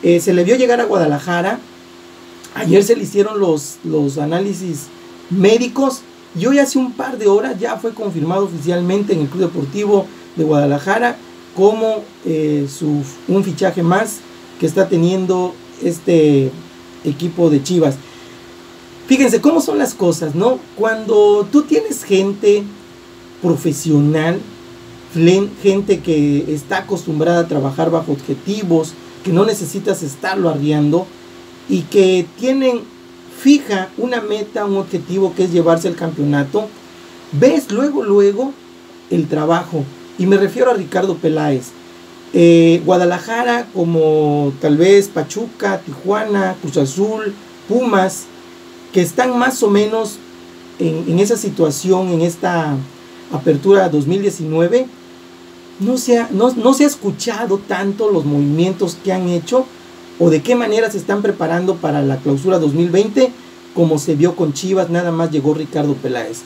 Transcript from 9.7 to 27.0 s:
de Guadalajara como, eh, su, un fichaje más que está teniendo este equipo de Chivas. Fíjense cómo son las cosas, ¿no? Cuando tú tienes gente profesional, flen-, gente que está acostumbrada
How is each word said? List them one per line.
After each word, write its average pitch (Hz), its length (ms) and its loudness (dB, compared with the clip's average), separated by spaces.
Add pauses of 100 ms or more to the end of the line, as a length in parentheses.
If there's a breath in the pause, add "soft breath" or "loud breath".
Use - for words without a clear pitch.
de 165 80 -2
Guadalajara 151 760 0 (380)
como, 214 480 2 (220)
eh, 151 440 -2
su, 147 320 -4 (260)
un 190 160 2
fichaje 185 380 -2
más 190 360 0 (420)
que 170 80 0
está 175 200 2
teniendo 180 680 0 (260)
este 151 680 2 (520)
equipo 165 460 0
de 139 140 2
Chivas. 156 320 0 (1120 loud breath)
Fíjense 262 340 2
cómo 320 200 4
son 202 180 -2
las 175 160 -2
cosas, 165 400 -2
¿no? 233 240 2 (160)
Cuando 208 760 2
tú 294 120 4
tienes - 400 -2
gente 202 580 2 (800)
profesional, 156 960 0 (760)
flen-, 185 360 4 (120)
gente 196 380 2
que 147 540 0
está 151 260 -6
acostumbrada 170 640 -2